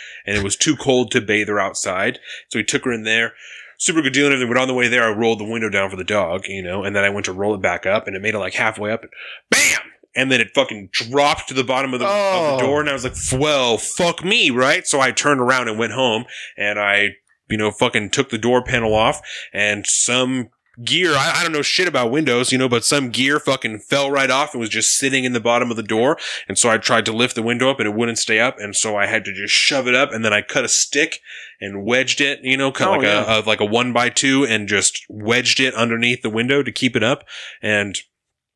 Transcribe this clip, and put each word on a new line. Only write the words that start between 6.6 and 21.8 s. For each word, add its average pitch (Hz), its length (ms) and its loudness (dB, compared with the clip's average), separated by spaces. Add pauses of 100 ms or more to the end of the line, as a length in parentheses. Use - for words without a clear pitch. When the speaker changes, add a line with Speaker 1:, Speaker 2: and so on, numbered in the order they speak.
Speaker 1:
know, 90 200 -6
and 98 140 -4
then 98 80 2
I 101 60 2
went 101 160 -4
to 92 60 -6
roll 101 220 0
it 98 80 -8
back 87 240 -2
up 107 220 0
and 120 80 -8
it 104 60 -10
made 107 120 -2
it, 107 60 -2
like, 92 140 -6
halfway 110 360 -2
up 113 120 -4
and - 100 -20 (360)
bam! - 300 4 (400)
And 131 140 2
then 123 80 4
it 110 140 -2
fucking 113 380 -2
dropped 143 560 0
to 135 60 -8
the 131 80 0
bottom 131 300 -2
of 123 80 -2
the, 120 60 0
of 196 40 2 (480)
the 127 60 0
Speaker 2:
Oh. - 20 0
Speaker 1:
door. 143 140 2
And 151 80 -2
I 139 60 0
was 127 100 -6
like, 123 80 -4 (260)
"Well, 131 380 2
fuck - 480 -2
me," 208 240 2
right? 135 380 2
So 147 120 0
I 131 120 4
turned 139 320 2
around 123 260 2
and 107 100 -4
went 110 140 -2
home 120 320 0 (320)
and 104 240 -2
I, 101 360 2 (340)
you 107 80 0
know, 107 120 2
fucking 113 420 0
took - 180 0
the 117 80 -4
door 120 260 2
panel 113 300 0
off 113 260 2 (320)
and 104 340 0
some 127 640 0 (340)
gear, 156 320 0
I, 135 220 2
I 165 60 0
don't 165 100 -2
know 147 80 -2
shit 180 260 0